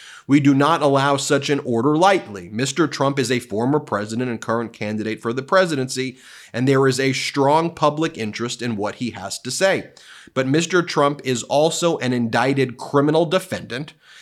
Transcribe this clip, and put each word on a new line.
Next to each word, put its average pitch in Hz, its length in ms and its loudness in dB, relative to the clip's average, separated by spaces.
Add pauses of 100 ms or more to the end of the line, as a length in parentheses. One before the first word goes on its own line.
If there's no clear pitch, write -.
(260)
"We 143 140 4
do 139 160 6
not 147 260 4
allow 139 360 4
such 139 340 0
an 139 80 0
order 123 360 0
lightly. 135 560 2
Mister 135 360 0
Trump 139 320 0
is 120 120 -2
a 123 80 0
former 127 400 0
president 113 520 -4
and 113 100 -8
current 113 320 -4
candidate 107 480 -6
for 113 100 -4
the 131 120 -6
presidency, 135 720 0 (340)
and 123 160 0
there 135 200 4
is 131 120 2
a 135 140 0
strong 147 560 2
public 156 480 -2
interest 113 460 -6
in 117 140 -4
what 101 180 -4
he 117 160 -6
has 95 280 -10
to 123 120 -10
say. 170 380 0 (440)
But 131 140 -2
Mister 165 340 2
Trump 147 420 0
is 123 200 -2
also 156 540 0
an 123 160 -2
indicted 123 640 0
criminal 156 500 2
defendant, 156 640 -6 (280)